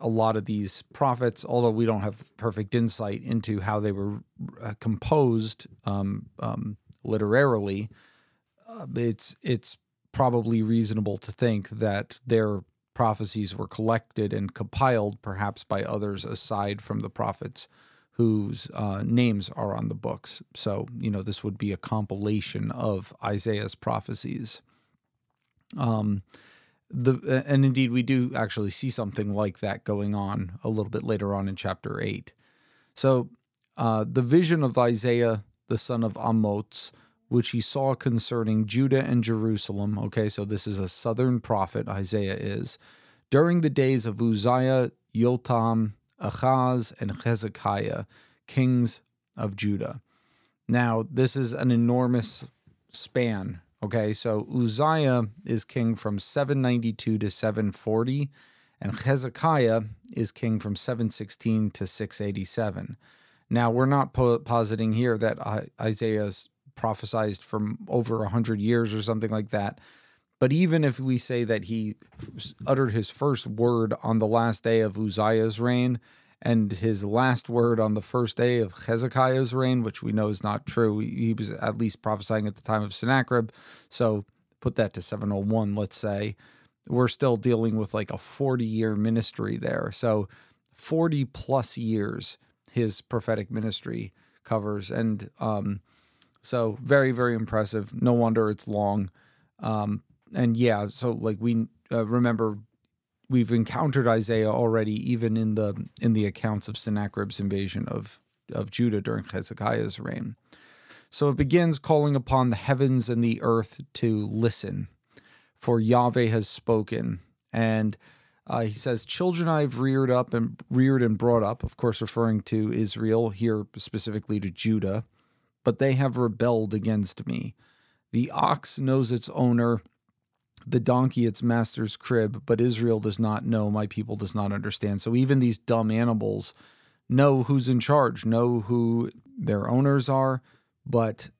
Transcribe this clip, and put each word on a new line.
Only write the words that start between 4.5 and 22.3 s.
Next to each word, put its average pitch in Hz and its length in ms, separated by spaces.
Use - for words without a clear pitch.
uh, 110 160
composed, 113 880
um, 101 400
um, 104 360
literarily, 107 840
uh, 226 280
it's, 117 480
it's - 340
probably 117 520
reasonable 107 540
to - 140
think 110 380
that 107 560
their 107 360
prophecies 107 600
were 101 120
collected 110 640
and 101 220
compiled 107 680
perhaps 101 420
by 101 200
others 101 420
aside 104 560
from 107 200
the 107 100
prophets - 560
whose, 107 600
uh, 101 320
names 113 500
are 104 200
on 113 120
the 107 60
books. - 480
So, 107 320
you 117 120
know, 101 100
this 101 220
would 104 160
be 101 120
a 92 60
compilation 104 960